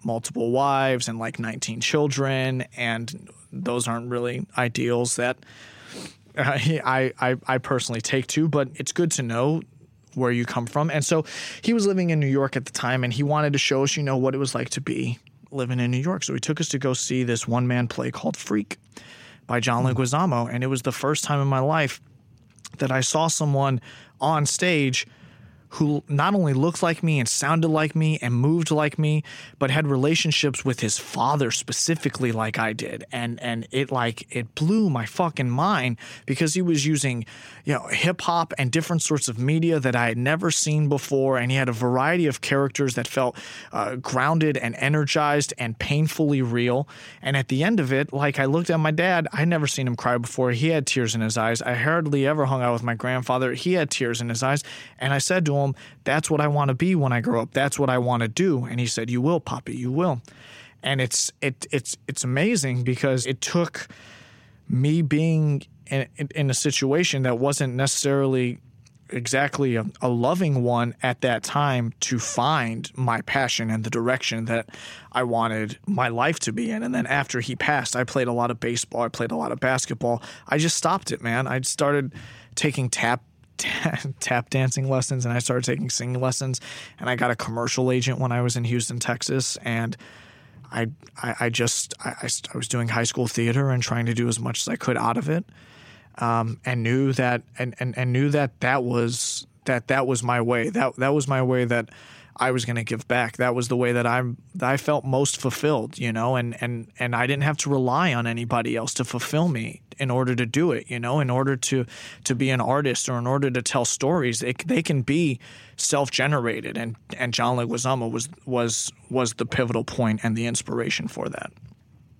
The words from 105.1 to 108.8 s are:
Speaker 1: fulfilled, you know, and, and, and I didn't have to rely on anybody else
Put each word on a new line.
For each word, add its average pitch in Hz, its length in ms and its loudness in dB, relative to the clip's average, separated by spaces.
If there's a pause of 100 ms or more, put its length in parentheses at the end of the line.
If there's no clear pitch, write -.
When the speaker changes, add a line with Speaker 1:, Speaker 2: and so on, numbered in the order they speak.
Speaker 1:
fulfilled, 131 580 0
you 120 140 -2
know, 120 240 0
and, 120 260 -2
and, 120 380 -6
and 123 160 0
I 120 100 2
didn't 139 160 0
have 147 160 2
to 143 120 -2
rely 139 440 2
on 117 140 0
anybody 117 480 0
else 113 180 -4